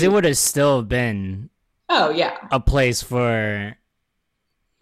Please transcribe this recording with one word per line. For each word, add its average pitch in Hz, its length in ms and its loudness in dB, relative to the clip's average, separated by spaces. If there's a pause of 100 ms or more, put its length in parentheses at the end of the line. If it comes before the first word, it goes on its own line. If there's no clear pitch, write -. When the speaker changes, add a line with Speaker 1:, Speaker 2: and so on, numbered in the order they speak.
Speaker 1:
it 175 40 4
Speaker 2:
stu- 190 60 4
Speaker 1:
would 202 140 4
have 143 120 2
still 143 460 2
been 104 640 -4 (400)
Speaker 2:
Oh, 196 220 2
yeah. 156 260 -2 (140)
Speaker 1:
a 262 80 2
place 131 420 2
for 110 720 -2 (1080)